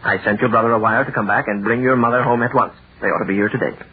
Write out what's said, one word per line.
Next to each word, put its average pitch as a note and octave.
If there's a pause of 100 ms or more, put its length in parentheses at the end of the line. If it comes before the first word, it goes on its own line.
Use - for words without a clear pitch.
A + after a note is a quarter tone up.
I G2
sent G#2
your B2+
brother A2+
a A#2
wire A2
to C3+
come A#2
back G#2
and G2+
bring A2+
your B2+
mother A#2+
home A#2+
at A#2+
once. A#2+ (280)
They -
ought F2+
to G#2
be G2
here G#2
today. G2+ (160)